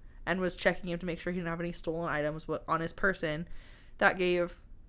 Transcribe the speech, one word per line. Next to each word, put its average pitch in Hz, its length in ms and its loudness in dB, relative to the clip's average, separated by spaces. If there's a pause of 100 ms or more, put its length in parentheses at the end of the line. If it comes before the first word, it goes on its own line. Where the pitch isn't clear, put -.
(260)
and 175 140 2
was 180 180 2
checking 180 320 2
him 170 100 -2
to 180 60 -6
make 170 120 -2
sure 180 140 -4
he 180 80 -2
didn't 165 100 -4
have 165 80 -2
any 170 140 -4
stolen 170 360 -2
items 151 380 -2
wa-, 156 220 -2
on 160 120 2
his 165 120 -2
person, 170 560 0 (500)
that 202 200 6
gave 180 420 2 (280)